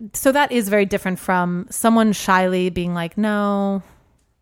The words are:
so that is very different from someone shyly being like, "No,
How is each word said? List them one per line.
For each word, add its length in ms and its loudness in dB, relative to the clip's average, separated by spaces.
so 200 2
that 180 2
is 180 0
very 160 4
different 340 -4
from 500 -2
someone 420 2
shyly 580 0
being 240 -4
like, 240 -6
"No, 640 0